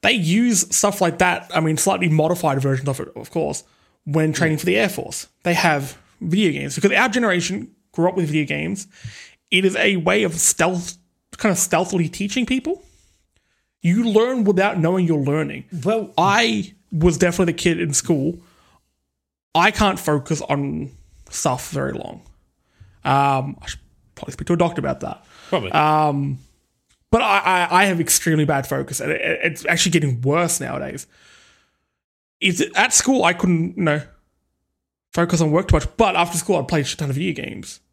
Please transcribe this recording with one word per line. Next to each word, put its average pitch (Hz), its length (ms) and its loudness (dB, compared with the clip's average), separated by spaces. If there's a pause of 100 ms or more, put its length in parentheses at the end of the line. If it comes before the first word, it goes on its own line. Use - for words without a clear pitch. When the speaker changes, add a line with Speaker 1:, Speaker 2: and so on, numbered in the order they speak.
Speaker 1:
They 233 120 2
use 208 600 2
stuff 202 240 0
like 175 200 0
that, 180 340 0
I 170 60 0
mean, 156 180 0
slightly 185 320 0
modified 156 500 2
versions 135 300 0
of 131 100 -4
it, - 160 -10
of 110 140 -16
course, 147 340 -4 (400)
when 156 300 0
training 156 240 0
for 143 80 -6
the 180 100 0
Air 214 140 2
Force. - 380 -10 (160)
They 175 100 0
have 147 420 0 (240)
video 185 320 0
games. 139 220 -6
Because - 200 -4
our 233 140 2
generation 202 640 -2 (220)
grew 175 180 0
up 190 60 -6
with 180 100 0
video 151 220 -2
games, 156 400 -6 (640)
it 185 120 4
is 190 120 2
a 202 220 0
way 180 260 2
of 165 100 -2
stealth, 175 640 -2 (400)
kind 214 140 0
of 180 80 0
stealthily 175 500 0
teaching 202 380 -4
people. 262 340 -4 (1000)
You 214 260 2
learn 233 340 2
without 190 360 2
knowing 180 260 2
you're 160 180 2
learning. 143 420 -2 (180)
Speaker 2:
Well, 214 340 -2
Speaker 1:
I 208 560 2 (180)
was 160 280 2
definitely 175 340 2
the 170 60 -8
kid 170 200 0
in 165 140 -2
school. 156 460 -2 (1120)
I 175 160 6
can't 202 300 2
focus 151 420 -2
on 143 480 -4 (400)
stuff - 400 -4
very 135 240 -4
long. - 300 -12 (800)
Um, 139 580 0
I - 60 -16
should - 140 -12 (340)
probably - 180 -14
speak - 140 -12
to 180 60 2
a 170 40 0
doctor 170 220 0
about 139 220 -4
that. - 220 -10 (260)
Speaker 2:
Probably. 120 240 -2
Speaker 1:
Um, 147 680 2 (680)
but 226 120 4
I, 202 180 2
I, 180 420 2
I 208 60 6
have 180 120 0
extremely 156 460 2
bad 139 200 0
focus, 135 360 -6
and 143 100 -4
it, - 100 -2
it's - 440 -4
actually 170 260 0
getting 143 300 2
worse 160 400 0
nowadays. 135 460 -8 (1300)
It's, 175 220 0 (120)
at 214 200 2
school, 254 320 2
I 175 80 4
couldn't, 175 420 0
you 196 80 -2
know, 147 180 0 (1120)
focus 175 300 0
on 156 100 2
work 185 160 2
too - 80 6
much, 147 120 0 (100)
but 196 180 4
after 175 220 0
school, 185 180 0
I'd 135 140 -2
play 165 100 2
a 143 60 0
shit - 140 -8
ton 147 100 -4
of 131 60 -4
video 165 180 -4
games. - 480 -12 (120)